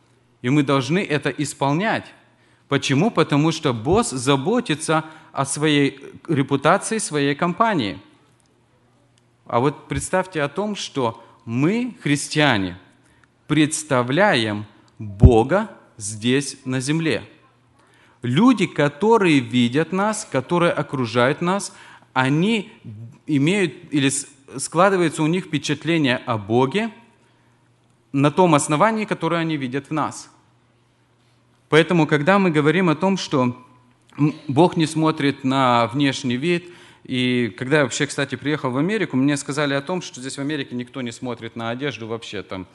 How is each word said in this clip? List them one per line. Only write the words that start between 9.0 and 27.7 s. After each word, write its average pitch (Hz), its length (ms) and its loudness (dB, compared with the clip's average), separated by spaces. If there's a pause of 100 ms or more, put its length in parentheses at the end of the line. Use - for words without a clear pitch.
А 117 120 -2
вот 127 300 -2
представьте 156 540 -4
о 143 60 -2
том, 202 280 -6
что - 480 -4 (200)
мы, 185 580 -2
христиане, 139 760 0 (680)
представляем 135 1160 0 (320)
Бога 120 720 6 (260)
здесь, 113 680 -2
на 131 140 -4
земле. 147 500 -2 (920)
Люди, 175 440 4
которые 170 760 2
видят 123 520 0
нас, 202 380 -4
которые 170 420 0
окружают 127 680 0
нас, 185 340 -4 (380)
они 160 580 0 (560)
имеют 156 460 2 (200)
или 139 180 2
с-, - 180 -6 (300)
складывается 170 640 2
у 151 40 2
них 175 200 -2
впечатление 147 720 0
о 120 180 -4
Боге 131 540 0 (1200)